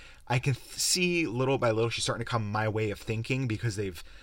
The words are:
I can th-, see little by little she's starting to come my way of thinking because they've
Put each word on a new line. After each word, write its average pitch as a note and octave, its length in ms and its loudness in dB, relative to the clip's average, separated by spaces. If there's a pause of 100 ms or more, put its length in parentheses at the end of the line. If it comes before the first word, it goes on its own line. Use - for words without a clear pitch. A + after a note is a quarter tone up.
(280)
I B2+ 120 2
can C3 160 2
th-, - 100 -14
see F3 640 2
little C3 320 2
by A#2+ 100 4
little A2+ 220 4
she's - 140 -2
starting A2+ 200 0
to - 60 -6
come A2 200 0
my G#2+ 160 0
way A2 220 0
of G2 100 -4
thinking B2 480 -2
because A2 280 -2
they've G2 280 -6 (200)